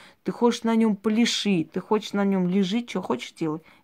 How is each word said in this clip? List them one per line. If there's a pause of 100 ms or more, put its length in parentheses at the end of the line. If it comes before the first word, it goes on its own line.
(240)
Ты
хочешь
на
нем
пляши,
ты
хочешь
на
нем
лежи,
че
хочешь
делай, (240)